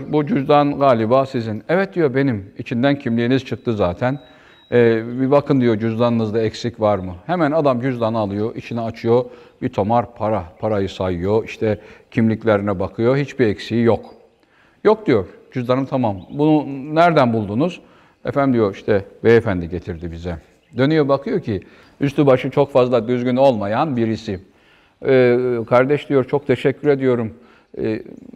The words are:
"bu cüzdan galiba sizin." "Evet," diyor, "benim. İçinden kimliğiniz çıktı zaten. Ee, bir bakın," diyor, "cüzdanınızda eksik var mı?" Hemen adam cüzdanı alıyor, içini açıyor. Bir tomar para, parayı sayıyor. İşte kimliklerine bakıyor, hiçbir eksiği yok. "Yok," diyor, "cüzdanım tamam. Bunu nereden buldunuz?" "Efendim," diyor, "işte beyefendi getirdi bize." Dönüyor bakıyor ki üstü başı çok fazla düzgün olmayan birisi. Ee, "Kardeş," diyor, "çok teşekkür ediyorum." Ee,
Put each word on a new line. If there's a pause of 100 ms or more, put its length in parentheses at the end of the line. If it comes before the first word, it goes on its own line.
"bu
cüzdan
galiba
sizin."
"Evet,"
diyor,
"benim.
İçinden
kimliğiniz
çıktı
zaten. (520)
Ee, (180)
bir
bakın,"
diyor,
"cüzdanınızda
eksik
var
mı?" (100)
Hemen
adam
cüzdanı
alıyor,
içini
açıyor. (360)
Bir
tomar
para, (160)
parayı
sayıyor.
İşte (320)
kimliklerine
bakıyor,
hiçbir
eksiği
yok. (800)
"Yok,"
diyor, (260)
"cüzdanım
tamam. (120)
Bunu (300)
nereden
buldunuz?" (440)
"Efendim,"
diyor,
"işte (180)
beyefendi
getirdi
bize." (400)
Dönüyor
bakıyor
ki (400)
üstü
başı
çok
fazla
düzgün
olmayan
birisi. (680)
Ee, (320)
"Kardeş,"
diyor,
"çok
teşekkür
ediyorum." (440)
Ee, (340)